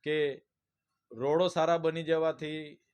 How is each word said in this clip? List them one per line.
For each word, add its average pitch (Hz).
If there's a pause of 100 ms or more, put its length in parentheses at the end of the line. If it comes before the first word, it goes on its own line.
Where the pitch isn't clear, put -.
કે 147 (640)
રોડો 147
સારા 170
બની 165
જવાથી 156 (140)